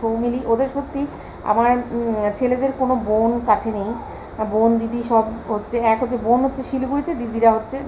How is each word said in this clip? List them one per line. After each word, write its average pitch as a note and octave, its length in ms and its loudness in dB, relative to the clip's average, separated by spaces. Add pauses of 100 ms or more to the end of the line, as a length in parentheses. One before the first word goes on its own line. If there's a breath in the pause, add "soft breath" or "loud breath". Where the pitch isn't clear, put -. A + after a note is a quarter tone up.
সৌমিলি, A#3 460 0
ওদের A#3 280 2
সত্যি C#4 320 -4 (380 loud breath)
আমার, A#3 320 4
উম, A#3 580 -2
ছেলেদের B3+ 440 0
কোনো C4 160 2
বোন A3+ 520 2
কাছে A3 240 2
নেই, G#3 240 -4 (560 loud breath)
বোন A3+ 280 4
দিদি A#3 240 -2
সব A3+ 200 4 (260)
হচ্ছে, A3 300 -4
এক A3+ 240 2
হচ্ছে A#3+ 140 0
বোন A#3 280 4
হচ্ছে C4+ 180 -2
শিলিগুড়িতে, C#4 520 -2
দিদিরা A3+ 380 4
হচ্ছে A3 360 -2